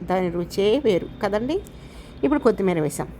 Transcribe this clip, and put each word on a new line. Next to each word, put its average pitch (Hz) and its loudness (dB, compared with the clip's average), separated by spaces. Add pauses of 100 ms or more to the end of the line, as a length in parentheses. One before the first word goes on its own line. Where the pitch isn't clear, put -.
(100)
దాని 185 2
రుచే 175 0 (200)
వేరు 175 2 (160)
కదండి. 226 0 (720)
ఇప్పుడు 285 2
కొత్తిమీర 185 2
వేసాం. 151 -6 (120)